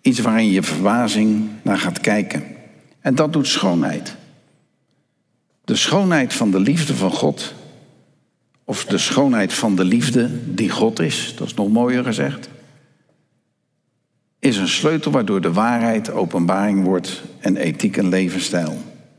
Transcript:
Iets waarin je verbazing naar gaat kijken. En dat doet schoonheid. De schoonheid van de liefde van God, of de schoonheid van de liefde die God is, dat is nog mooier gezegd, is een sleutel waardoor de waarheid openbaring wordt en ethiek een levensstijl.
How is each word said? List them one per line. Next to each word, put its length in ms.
Iets 180
waarin 300
je 140
verbazing 840
naar 160
gaat 220
kijken. 440
En 160
dat 180
doet 140
schoonheid. 680
De 100
schoonheid 580
van 180
de 80
liefde 360
van 160
God, 420
of 220
de 120
schoonheid 560
van 220
de 100
liefde 680
die 140
God 300
is, 380
dat 100
is 60
nog 160
mooier 340
gezegd, 460
is 180
een 100
sleutel 440
waardoor 300
de 120
waarheid 580
openbaring 720
wordt 400
en 180
ethiek 400
een 120
levensstijl. 680